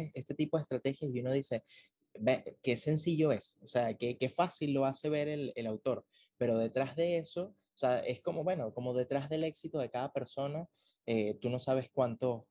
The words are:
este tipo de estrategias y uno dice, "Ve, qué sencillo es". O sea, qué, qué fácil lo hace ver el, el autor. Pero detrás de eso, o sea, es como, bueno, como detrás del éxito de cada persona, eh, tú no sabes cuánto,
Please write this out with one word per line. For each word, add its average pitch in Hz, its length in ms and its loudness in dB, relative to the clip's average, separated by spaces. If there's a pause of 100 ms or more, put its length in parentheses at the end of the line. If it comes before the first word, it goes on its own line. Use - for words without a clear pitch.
(140)
este 143 200 -6
tipo 151 220 0
de 156 60 2
estrategias 139 500 -2
y 120 80 -2
uno 127 100 0
dice, 135 320 0 (560)
"Ve, 120 440 0
qué 120 140 2
sencillo 151 560 2
es". - 280 -2
O - 60 -20
sea, 120 280 2
qué, 120 220 -2
qué 131 140 0
fácil 170 420 0
lo 135 140 2
hace 135 240 -2
ver 147 180 0
el, 147 260 -4
el 117 120 -4
autor. 110 400 -2 (320)
Pero 120 180 4
detrás 131 400 0
de 170 220 2
eso, 170 360 -6 (200)
o - 40 -20
sea, 127 200 4
es - 240 -4
como, 160 220 -2
bueno, 160 280 0
como 123 220 -4
detrás 139 340 0
del 156 160 0
éxito 160 340 -4
de 123 120 -2
cada 127 220 -4
persona, 147 540 -4 (380)
eh, 107 300 2
tú 123 160 -2
no 123 80 -2
sabes 131 340 0
cuánto, 120 580 0